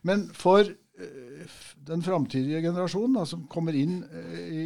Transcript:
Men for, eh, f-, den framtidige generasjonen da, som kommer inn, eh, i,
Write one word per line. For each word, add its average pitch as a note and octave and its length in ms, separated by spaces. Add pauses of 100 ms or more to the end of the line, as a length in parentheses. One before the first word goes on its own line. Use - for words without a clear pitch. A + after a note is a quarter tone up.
Men F#3+ 240
for, F#3+ 320
eh, C#3+ 800
f-, - 320 (100)
den E3 180
framtidige D#3 600
generasjonen F#3 540
da, F3+ 80
som E3+ 240
kommer E3 260
inn, E3+ 300
eh, E3 340
i, E3 280